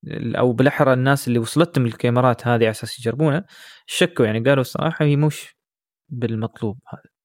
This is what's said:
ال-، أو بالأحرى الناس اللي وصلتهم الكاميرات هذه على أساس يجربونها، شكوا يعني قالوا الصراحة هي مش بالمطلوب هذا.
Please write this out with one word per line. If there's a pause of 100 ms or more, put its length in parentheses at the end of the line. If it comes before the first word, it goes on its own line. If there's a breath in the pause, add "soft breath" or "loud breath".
ال-،
أو
بالأحرى
الناس
اللي
وصلتهم
الكاميرات
هذه
على
أساس
يجربونها، (400 loud breath)
شكوا
يعني
قالوا
الصراحة
هي
مش (540)
بالمطلوب
هذا.